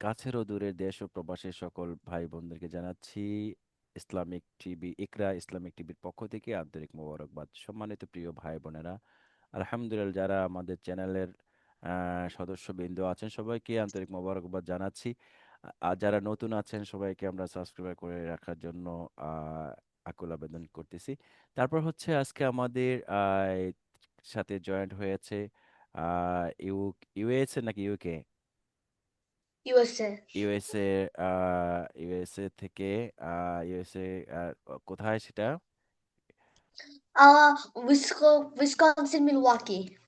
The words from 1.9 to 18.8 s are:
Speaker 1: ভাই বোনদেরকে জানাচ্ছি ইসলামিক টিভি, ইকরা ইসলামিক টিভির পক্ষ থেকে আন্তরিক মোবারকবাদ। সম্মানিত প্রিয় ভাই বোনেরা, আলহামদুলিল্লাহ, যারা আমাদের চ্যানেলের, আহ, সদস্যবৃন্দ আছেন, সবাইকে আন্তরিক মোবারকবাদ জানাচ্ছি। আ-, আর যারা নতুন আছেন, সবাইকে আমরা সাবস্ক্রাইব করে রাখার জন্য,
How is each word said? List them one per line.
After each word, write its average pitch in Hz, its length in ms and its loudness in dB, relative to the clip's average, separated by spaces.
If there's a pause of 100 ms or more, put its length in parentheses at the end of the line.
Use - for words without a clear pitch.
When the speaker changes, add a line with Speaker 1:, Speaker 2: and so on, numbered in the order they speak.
Speaker 1:
ভাই 85 200 -6
বোনদেরকে 82 420 -12
জানাচ্ছি 101 880 -8 (420)
ইসলামিক 87 480 -8 (200)
টিভি, 87 340 -10
ইকরা 98 340 -4
ইসলামিক 90 420 -10
টিভির 82 280 -14
পক্ষ 90 240 -10
থেকে 107 300 -8
আন্তরিক 78 400 -10
মোবারকবাদ। 76 580 -12
সম্মানিত 107 500 -12
প্রিয় 85 280 -12
ভাই 80 260 -10
বোনেরা, 80 400 -12 (540)
আলহামদুলিল্লাহ, 107 600 -4
যারা 95 320 0
আমাদের 90 320 -6
চ্যানেলের, 92 520 -4 (540)
আহ, 90 460 -4
সদস্যবৃন্দ 90 720 -8
আছেন, 92 280 -2
সবাইকে 113 520 -4
আন্তরিক 95 300 -4
মোবারকবাদ 92 540 -6
জানাচ্ছি। 95 500 -6 (480)
আ-, - 80 -20 (100)
আর 90 160 0
যারা 101 240 2
নতুন 107 320 -4
আছেন, 104 320 -4
সবাইকে 98 420 -6
আমরা 92 200 -4
সাবস্ক্রাইব 90 500 -10
করে 87 300 -8
রাখার 85 320 -8
জন্য, 85 580 -10